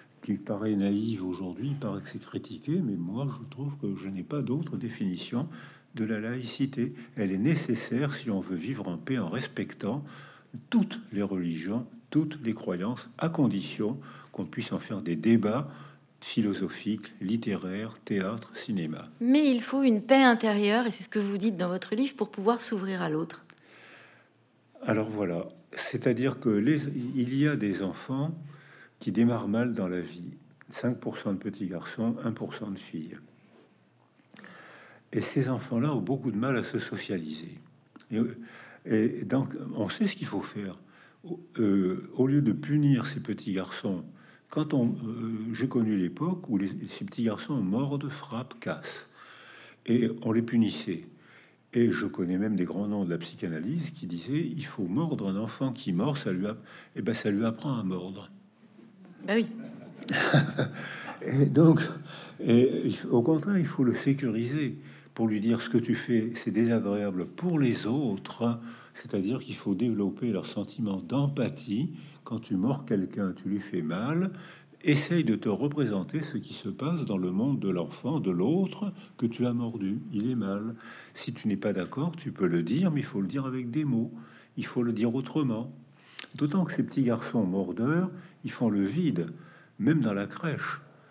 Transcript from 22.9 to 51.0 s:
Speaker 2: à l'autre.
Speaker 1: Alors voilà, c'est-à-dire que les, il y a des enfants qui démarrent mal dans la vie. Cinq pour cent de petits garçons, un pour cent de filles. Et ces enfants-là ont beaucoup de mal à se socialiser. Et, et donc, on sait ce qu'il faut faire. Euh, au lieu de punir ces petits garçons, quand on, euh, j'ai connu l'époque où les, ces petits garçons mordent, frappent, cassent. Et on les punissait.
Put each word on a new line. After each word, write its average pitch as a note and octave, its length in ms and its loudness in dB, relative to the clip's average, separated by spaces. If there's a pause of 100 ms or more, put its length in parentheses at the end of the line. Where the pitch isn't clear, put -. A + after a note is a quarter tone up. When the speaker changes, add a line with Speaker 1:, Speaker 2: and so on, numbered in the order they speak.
Speaker 2:
à F3 80 -2
l'autre. D#3+ 380 -4 (1400)
Speaker 1:
Alors A2 260 2
voilà, F#2 400 -2 (240)
c'est-à-dire B2 680 0
que A#2+ 100 2
les, A#2+ 320 4 (320)
il B2+ 200 0
y C#3+ 140 4
a D3 80 2
des G2+ 260 0
enfants C3 540 -4 (640)
qui - 140 -4
démarrent A2+ 360 4
mal A#2 240 2
dans F#2+ 160 0
la F2+ 120 -2
vie. F2 340 -10 (340)
Cinq A#2+ 300 -2
pour - 180 -6
cent - 160 -2
de F#2 60 -2
petits G2 300 -6
garçons, A2+ 540 -2
un A2+ 100 0
pour A2 220 -6
cent G#2 160 -8
de F#2+ 80 -6
filles. - 380 -10 (2000)
Et A#2 100 0
ces B2+ 260 0
enfants-là B2+ 460 0
ont A2+ 80 0
beaucoup C3 280 -2
de G2+ 60 -2
mal B2 220 2
à A2 40 0
se - 160 -4
socialiser. E2+ 800 -6 (520)
Et, G#2+ 100 0 (640)
et A2 400 2
donc, C3 240 0 (260)
on G2+ 140 0
sait - 180 2
ce G3 100 -2
qu'il C#3 100 -8
faut G2+ 160 -4
faire. G2 360 -8 (800)
Euh, G2 560 4
au C3 120 6
lieu C#3+ 160 6
de A2+ 100 4
punir C#3+ 540 4
ces - 140 -6
petits G2+ 340 -4
garçons, F#2 500 -2 (460)
quand D3+ 240 0
on, A#2+ 140 6
euh, A2+ 640 -4
j'ai A#2 140 0
connu A2 280 2
l'époque D3+ 520 0
où G#2+ 100 2
les, F#2+ 100 0 (200)
ces - 160 -10
petits A#2 200 -2
garçons A2+ 320 -2
mordent, C3+ 520 0
frappent, - 520 -10
cassent. - 480 -8 (800)
Et A#2 240 4 (120)
on A2+ 100 2
les A2+ 100 4
punissait. G2+ 640 2 (640)